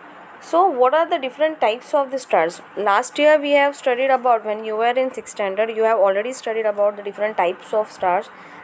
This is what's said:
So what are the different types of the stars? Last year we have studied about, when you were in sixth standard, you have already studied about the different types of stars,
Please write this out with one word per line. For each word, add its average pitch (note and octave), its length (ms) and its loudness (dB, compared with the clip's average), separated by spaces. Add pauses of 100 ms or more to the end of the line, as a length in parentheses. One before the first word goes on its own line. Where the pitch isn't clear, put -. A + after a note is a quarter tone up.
(420)
So F4 260 2
what B3+ 260 2
are D#4+ 160 2
the F4 80 0
different D4+ 440 -2
types A#3 320 -2
of C#4 180 0
the C4+ 80 -4
stars? F3 420 0 (140)
Last G#3 420 0
year D4+ 220 6
we C#4+ 120 -4
have C#4+ 260 2
studied B3+ 320 0
about, A#3+ 340 2
when G#3+ 220 -6
you G#3+ 100 -6
were A#3 160 0
in C4 220 -2
sixth - 180 -12
standard, G#3 380 -2
you A3 140 -2
have A3+ 140 2
already G3+ 360 2
studied A3+ 320 -4
about G#3 320 0
the G3+ 60 -12
different G#3 340 -6
types F#3 360 -2
of G#3+ 160 0
stars, F#3+ 400 -2 (340)